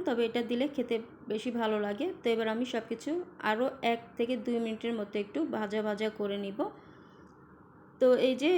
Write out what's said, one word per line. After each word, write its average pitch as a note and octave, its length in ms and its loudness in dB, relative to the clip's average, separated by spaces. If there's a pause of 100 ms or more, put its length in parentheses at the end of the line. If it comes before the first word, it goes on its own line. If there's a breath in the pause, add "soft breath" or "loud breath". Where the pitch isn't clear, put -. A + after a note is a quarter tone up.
তবে A#3+ 240 2
এটা A#3+ 140 0
দিলে A#3+ 260 0
খেতে B3 280 -2 (320)
বেশি G#3+ 220 -2
ভালো A3 260 2 (100)
লাগে। G#3 200 -2 (140)
তো - 140 -6
এবার A3 200 2
আমি A#3+ 180 0
সব A3 160 -2
কিছু - 220 -6 (400)
আরও A3+ 160 2 (160)
এক A#3 180 2 (160)
থেকে A#3+ 180 0 (100)
দুই A#3+ 200 0
মিনিটের A3+ 340 -4
মতো G#3 160 -6 (100)
একটু G#3 140 -6 (180)
ভাজা G#3+ 260 -2
ভাজা G#3+ 260 0 (100)
করে G3+ 200 -2
নিব। G3+ 220 -4 (1400 loud breath)
তো B3+ 80 8 (200)
এই B3+ 80 2
যে C#4+ 220 4